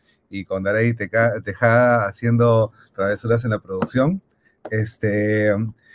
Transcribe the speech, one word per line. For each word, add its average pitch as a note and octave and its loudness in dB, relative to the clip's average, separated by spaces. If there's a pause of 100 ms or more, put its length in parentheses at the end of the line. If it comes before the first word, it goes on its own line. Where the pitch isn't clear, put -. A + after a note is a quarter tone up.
(300)
y G2 -10
con F#2+ -6
Darey A2 0
Teca-, A2+ -2
Tejada A#2 2
haciendo A#2 2 (240)
travesuras A2 -2
en A#2 -2
la G#2 0
producción. C3 -2 (480)
Este, G#2+ -2 (440)